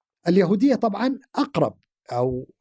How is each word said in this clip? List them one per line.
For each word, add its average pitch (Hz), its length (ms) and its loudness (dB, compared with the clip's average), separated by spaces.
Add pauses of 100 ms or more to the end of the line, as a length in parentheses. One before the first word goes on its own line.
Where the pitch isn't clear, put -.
(280)
اليهودية 196 460 4
طبعًا 233 440 -2 (160)
أقرب، - 440 -2 (340)
أو، 127 480 -4